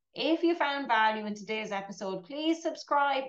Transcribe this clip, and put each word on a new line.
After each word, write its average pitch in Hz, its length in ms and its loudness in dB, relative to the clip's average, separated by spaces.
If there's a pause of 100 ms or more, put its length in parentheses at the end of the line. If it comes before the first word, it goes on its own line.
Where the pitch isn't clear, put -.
(120)
If 320 300 0
you 339 120 4
found 277 320 0
value 220 380 2
in 208 100 -4
today's 214 380 -6
episode, 196 520 -6
please 311 380 -2
subscribe, 285 680 0